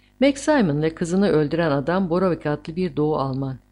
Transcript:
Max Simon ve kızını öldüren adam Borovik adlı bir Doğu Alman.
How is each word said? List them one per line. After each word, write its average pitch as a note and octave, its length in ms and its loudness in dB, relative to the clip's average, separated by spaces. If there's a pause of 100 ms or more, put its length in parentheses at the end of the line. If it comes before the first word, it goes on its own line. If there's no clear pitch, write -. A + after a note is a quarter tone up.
(200)
Max C#4 180 4
Simon F#3+ 440 2
ve D#3+ 140 -2
kızını F#3 340 0
öldüren D#3 420 2
adam E3 380 0
Borovik F3 360 0
adlı D3 300 -6
bir F3 200 -4
Doğu D3+ 200 0
Alman. C3+ 420 -4 (140)